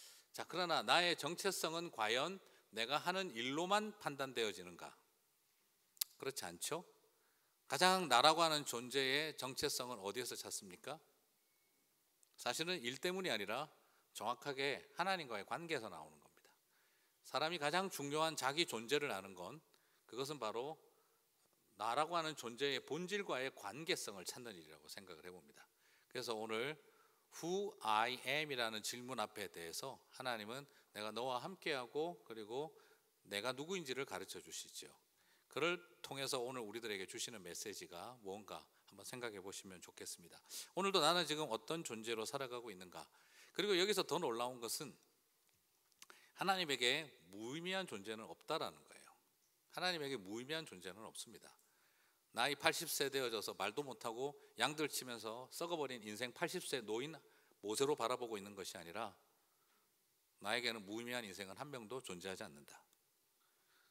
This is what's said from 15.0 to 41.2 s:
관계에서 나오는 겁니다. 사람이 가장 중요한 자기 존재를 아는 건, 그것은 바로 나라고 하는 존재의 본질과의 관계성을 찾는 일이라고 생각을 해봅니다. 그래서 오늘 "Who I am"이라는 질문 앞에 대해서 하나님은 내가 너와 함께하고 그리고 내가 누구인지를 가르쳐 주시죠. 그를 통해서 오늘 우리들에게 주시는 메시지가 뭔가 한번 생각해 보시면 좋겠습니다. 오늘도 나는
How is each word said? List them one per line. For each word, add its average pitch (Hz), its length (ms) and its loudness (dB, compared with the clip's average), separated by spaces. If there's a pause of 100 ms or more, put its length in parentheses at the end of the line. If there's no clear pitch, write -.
관계에서 139 440 -4
나오는 78 300 -12
겁니다. - 340 -20 (720)
사람이 156 320 0
가장 170 320 4
중요한 151 460 2
자기 143 300 2
존재를 123 460 2
아는 98 240 -4
건, 92 240 -8 (460)
그것은 135 340 -4
바로 120 400 -2 (960)
나라고 143 420 4
하는 156 180 2
존재의 123 500 0
본질과의 170 680 0
관계성을 110 720 -4
찾는 120 300 -8
일이라고 78 340 -16
생각을 87 360 -12
해봅니다. 87 400 -14 (440)
그래서 120 260 -2
오늘 110 420 -2 (580)
"Who 190 460 -2
I 113 440 4
am"이라는 123 580 0
질문 123 360 -4
앞에 104 300 -4
대해서 85 480 -8 (120)
하나님은 123 560 -6 (280)
내가 107 180 -4
너와 123 280 0
함께하고 156 840 -2
그리고 113 520 -6 (460)
내가 101 300 -2
누구인지를 139 520 -4
가르쳐 92 360 -6
주시죠. - 520 -10 (540)
그를 175 340 2 (200)
통해서 135 380 -2
오늘 123 220 -2
우리들에게 104 440 -4
주시는 113 380 -6
메시지가 90 800 -8
뭔가 95 440 -8 (200)
한번 98 200 -18
생각해 120 340 -6
보시면 92 420 -10
좋겠습니다. - 600 -12 (340)
오늘도 190 240 4
나는 165 260 8